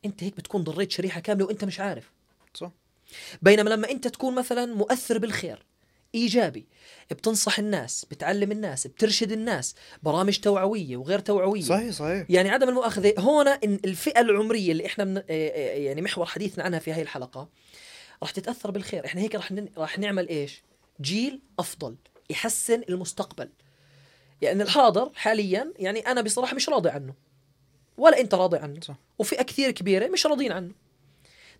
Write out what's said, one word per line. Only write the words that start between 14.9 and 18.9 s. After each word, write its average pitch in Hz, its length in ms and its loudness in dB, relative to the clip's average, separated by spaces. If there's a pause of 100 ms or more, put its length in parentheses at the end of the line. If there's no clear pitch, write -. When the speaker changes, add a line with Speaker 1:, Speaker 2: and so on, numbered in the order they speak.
Speaker 1:
من، 190 140 -2
آه، 190 120 -6
آه، 151 480 -2
يعني 143 240 -2
محور 180 240 -4
حديثنا 190 380 -6
عنها 175 160 -2
في 160 120 -6
هاي 160 100 -4
الحلقة 135 480 -10 (720)
راح 156 100 -8
تتأثر 208 400 -8
بالخير. 185 340 -6